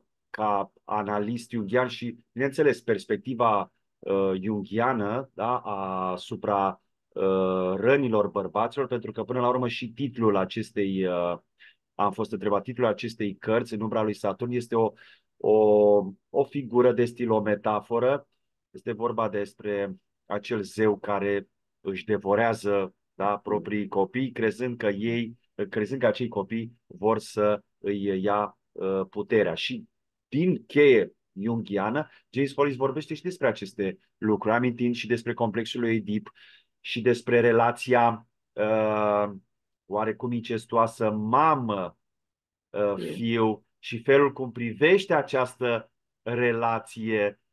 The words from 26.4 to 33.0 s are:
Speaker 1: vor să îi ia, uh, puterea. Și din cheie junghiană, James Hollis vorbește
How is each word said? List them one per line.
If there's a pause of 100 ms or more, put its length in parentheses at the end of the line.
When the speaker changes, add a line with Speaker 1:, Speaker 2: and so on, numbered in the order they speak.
Speaker 1:
vor
să (160)
îi
ia, (140)
uh, (100)
puterea.
Și (440)
din
cheie (280)
junghiană, (220)
James
Hollis
vorbește